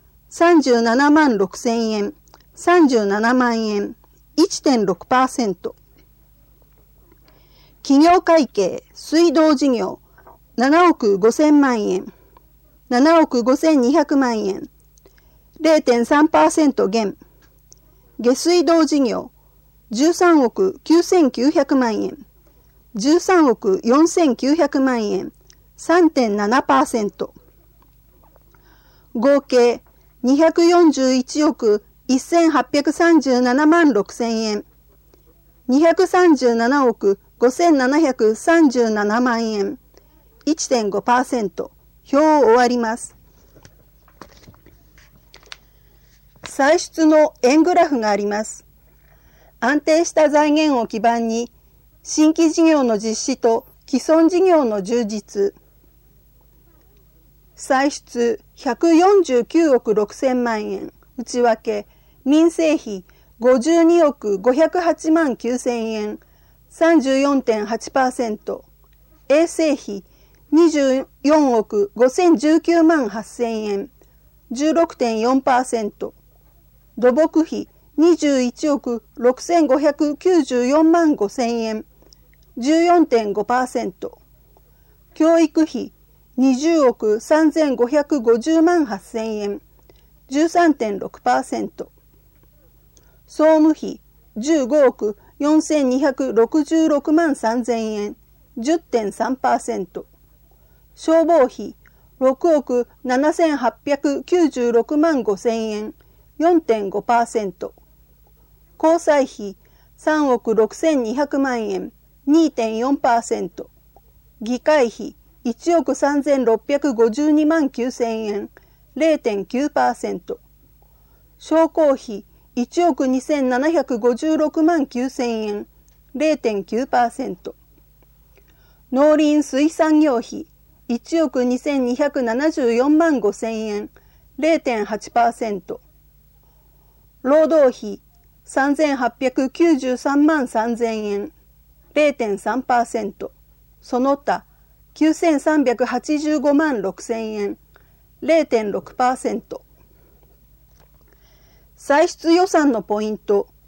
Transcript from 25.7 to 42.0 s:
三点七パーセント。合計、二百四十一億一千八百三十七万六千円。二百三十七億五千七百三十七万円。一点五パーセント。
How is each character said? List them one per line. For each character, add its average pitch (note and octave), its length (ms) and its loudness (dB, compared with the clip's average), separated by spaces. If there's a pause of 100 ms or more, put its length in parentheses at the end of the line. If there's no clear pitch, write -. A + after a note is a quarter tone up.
三 E4+ 320 2
点 A#3 280 0
七 G#3 260 0
パ C4+ 180 2
ー C#4+ 60 0
セ A3+ 160 -4
ン G3+ 80 -4
ト。 - 240 -12 (1800)
合 C#4 280 2
計、 A#3+ 400 0 (400)
二 C4 140 2
百 E4 280 4
四 E4+ 260 6
十 C4 240 0
一 C4 300 -2
億 A3 400 0 (240)
一 B3+ 100 2
千 E4+ 320 2
八 C#4 140 0
百 C#4+ 280 -2
三 E4 280 4
十 B3 200 0
七 B3+ 260 2
万 D#4+ 260 4
六 G3+ 200 -2
千 A3+ 300 -4
円。 G#3+ 220 -4 (1040)
二 B3+ 120 2
百 E4 260 2
三 F4+ 280 4
十 B3 200 2
七 B3+ 320 0
億 G#3 320 0 (200)
五 A#3+ 120 2
千 E4+ 260 2
七 C4+ 240 0
百 B3+ 340 0
三 E4 340 2
十 A#3+ 220 0
七 G#3 300 -2
万 A#3 300 -2
円。 G#3 280 -6 (680)
一 - 240 -4
点 A3+ 220 -2
五 G3+ 100 -4
パ A#3+ 180 0
ー C4 60 0
セ B3 180 -4
ン G3 80 -4
ト。 - 200 -10 (400)